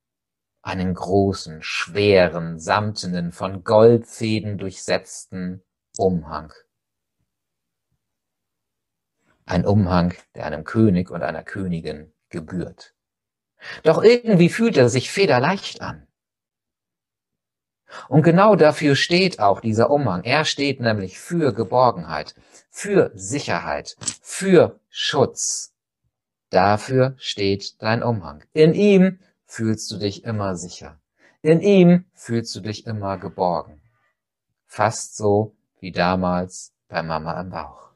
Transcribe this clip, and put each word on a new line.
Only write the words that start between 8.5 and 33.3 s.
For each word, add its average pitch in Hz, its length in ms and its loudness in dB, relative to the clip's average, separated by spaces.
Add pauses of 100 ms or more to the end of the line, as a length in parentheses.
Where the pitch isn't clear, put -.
Ein 90 220 -2
Umhang, 90 480 2 (220)
der - 100 -12
einem 76 160 -10
König 95 480 0
und 85 120 -10
einer 80 200 -6
Königin 78 680 -10 (160)
gebührt. 85 680 -12 (880)
Doch - 220 2
irgendwie 220 440 6
fühlt 226 280 0
er 123 120 6
sich 123 220 -2
federleicht 160 720 0
an. 80 240 -14 (2000)
Und 156 140 4
genau 190 340 6
dafür 151 400 4
steht 180 440 0
auch 101 200 2
dieser 113 300 2
Umhang. 113 320 0
Er 139 240 0
steht 139 340 -4
nämlich 107 380 -4
für 160 340 -2
Geborgenheit, 98 840 -2 (360)
für 196 440 0
Sicherheit, 95 840 -8 (260)
für 175 680 2
Schutz. - 840 -4 (760)
Dafür 117 680 0
steht - 640 -6
dein 113 200 -2
Umhang. 98 500 -6
In 156 200 6
ihm 185 480 4 (240)
fühlst 110 460 -4
du 101 80 -10
dich 101 260 -6
immer 104 320 -4
sicher. 82 460 -16 (400)
In 160 180 4
ihm 180 540 6
fühlst 117 400 -6
du 101 60 -14
dich 107 260 -10
immer 98 320 -6
geborgen. 90 640 -4 (840)